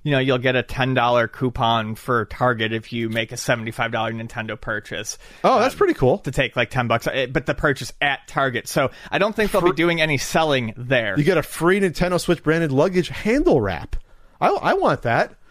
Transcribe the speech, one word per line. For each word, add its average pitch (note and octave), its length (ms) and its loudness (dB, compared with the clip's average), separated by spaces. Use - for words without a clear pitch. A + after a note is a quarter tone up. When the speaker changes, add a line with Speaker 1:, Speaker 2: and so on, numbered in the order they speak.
Speaker 1:
you D3+ 80 -2
know, C#3 80 4
you'll C3 200 2
get B2+ 180 2
a A#2+ 60 2
ten C3 320 -2
dollar A#2+ 340 4
coupon A2+ 680 -2
for A#2 320 -2
Target A2+ 460 0
if A2+ 200 -6
you A#2 160 -2
make A2+ 240 -4
a A#2 40 -10
seventy-five A#2 560 -4
dollar A2+ 200 -2
Nintendo A2+ 480 -10
purchase. G#2+ 560 -8
Speaker 2:
Oh, A3+ 160 6
that's C4 140 0
Speaker 1:
Um, - 40 -4
Speaker 2:
pretty F4+ 160 2
cool. C#3 240 2
Speaker 1:
to - 120 -10
take, C3 260 -2
like, A#2+ 140 0
ten A#2+ 180 -2
bucks, A#2 180 0
uh, C3 240 -2
but D3 160 -2
the D3 80 -2
purchase C#3+ 460 -2
at C#3+ 280 -4
Target. C3 400 -2
So C#3 220 0
I D3+ 80 0
don't G#3 160 0
think G#3+ 180 0
they'll F#3+ 100 2
Speaker 2:
Fr- F3 60 4
Speaker 1:
be F3 60 2
doing E3 260 2
any D#3 180 2
selling C3+ 580 0
there. A#2+ 400 0
Speaker 2:
You D3 80 2
get E3+ 140 4
a C3+ 40 2
free F#3 380 2
Nintendo F3+ 400 0
Switch - 220 0
branded D#3+ 300 0
luggage F3+ 360 2
handle G#3+ 520 2
wrap. F#2+ 360 -4
I, F#3 80 4
I F4+ 260 2
want D4 280 0
that. B2+ 320 0